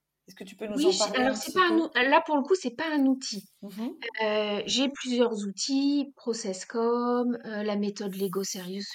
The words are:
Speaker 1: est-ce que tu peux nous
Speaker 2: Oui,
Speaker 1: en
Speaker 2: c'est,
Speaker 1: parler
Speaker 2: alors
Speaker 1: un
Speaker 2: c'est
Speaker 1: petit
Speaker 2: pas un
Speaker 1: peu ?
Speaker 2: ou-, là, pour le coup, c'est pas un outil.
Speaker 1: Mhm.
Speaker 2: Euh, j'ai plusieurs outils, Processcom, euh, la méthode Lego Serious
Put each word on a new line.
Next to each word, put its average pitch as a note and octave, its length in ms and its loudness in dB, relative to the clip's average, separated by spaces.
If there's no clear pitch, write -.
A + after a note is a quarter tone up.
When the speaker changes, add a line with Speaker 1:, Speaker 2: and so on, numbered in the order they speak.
Speaker 1:
est-ce F#3 80 -20
que - 80 -14
tu F#3+ 120 -16
peux A3 120 -8
nous G#3+ 80 -6
Speaker 2:
Oui, C#4+ 100 2
Speaker 1:
en F#4 80 6
Speaker 2:
c'est, - 160 2
Speaker 1:
parler A#3 80 0
Speaker 2:
alors C4 160 4
Speaker 1:
un - 20 -6
Speaker 2:
c'est - 160 -8
Speaker 1:
petit - 0 -
Speaker 2:
pas - 160 6
un E4 120 4
Speaker 1:
peu ? - 0 -
Speaker 2:
ou-, D#4+ 140 0
là, C4+ 300 6
pour D4+ 120 0
le C4+ 60 4
coup, C#4+ 120 2
c'est B3+ 200 0
pas D#4+ 160 -4
un D4 160 4
outil. B3+ 420 -2
Speaker 1:
Mhm. G#3 320 -8
Speaker 2:
Euh, G#3+ 440 0
j'ai B3 240 2
plusieurs B3 420 0
outils, C#4 720 0
Processcom, A#3+ 1300 -2
euh, A3 180 -6
la G#3+ 140 0
méthode G3+ 400 -4
Lego F#3+ 280 -2
Serious F#3+ 400 -8